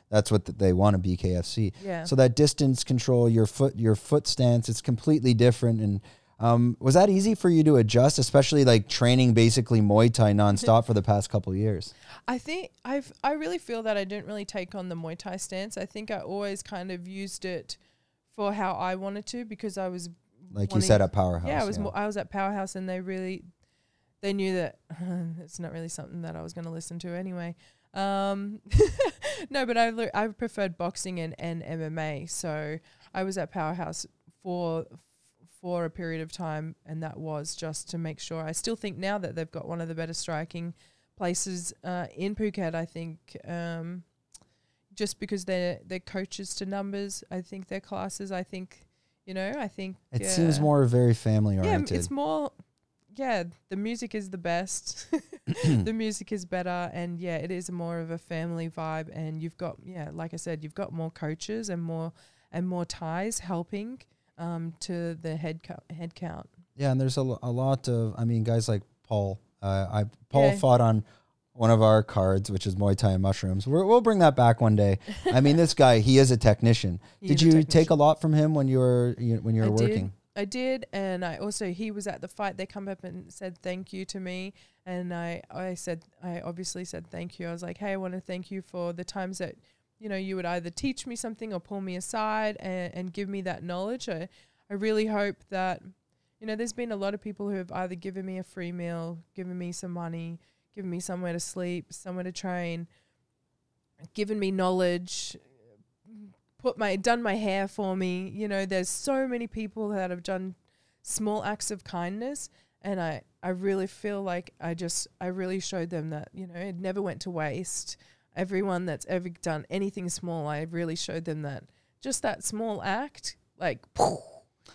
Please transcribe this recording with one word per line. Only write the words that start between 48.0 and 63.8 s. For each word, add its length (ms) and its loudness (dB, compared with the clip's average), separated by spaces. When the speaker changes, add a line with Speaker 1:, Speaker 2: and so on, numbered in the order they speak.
Speaker 2:
I 100 -4
think, 420 -14
you 80 -10
know, 240 -4
I 100 -4
think, 280 -10
Speaker 1:
It 140 -2
seems 320 2
Speaker 2:
uh, 40 0
Speaker 1:
more 220 6
very 300 6
family 420 2
Speaker 2:
yeah, 60 2
Speaker 1:
oriented. 340 2
Speaker 2:
it's 140 -2
more, 420 -2
yeah, 300 -2
the 80 -8
music 380 -6
is 160 -8
the 80 -10
best. 720 -6
<laughs> 40 4
Speaker 1:
<clears throat> 180 -2
Speaker 2:
The 80 -2
music 380 -4
is 140 -4
better, 480 -4
and 260 -6
yeah, 200 -4
it 120 -6
is 220 -8
more 260 -6
of 140 -8
a 60 -6
family 520 -6
vibe, 420 -6
and 300 -6
you've 160 -8
got, 260 -8
yeah, 280 -10
like 200 -8
I 40 -8
said, 260 -8
you've 140 -14
got 160 -6
more 180 -6
coaches 600 -6
and 120 -4
more, 300 -6
and 160 -4
more 160 -4
Thais 560 -6
helping, 600 -8